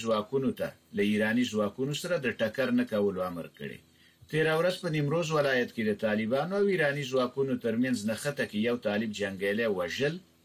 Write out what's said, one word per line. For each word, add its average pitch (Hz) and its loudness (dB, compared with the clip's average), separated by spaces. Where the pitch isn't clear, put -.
ځواکونو 113 0
ته 85 -4
له 104 0
ایراني 107 2
ځواکونو 107 -2
سره 175 -2
د 135 -2
ټکر 117 0
نه 123 4
کولو 101 2
امر 85 -6
کړی. 67 -10
تیره 156 2
ورځ 180 2
په 180 -4
نیمروز 156 0
ولایت 135 2
کې 113 -4
د 107 2
طالبانو 110 0
او 202 4
ایراني 147 2
ځواکونو 127 0
ترمنځ 120 2
نښته 123 -2
کې 104 -6
یو 120 2
طالب 110 -2
جنګیالی 101 -2
وژل 98 -2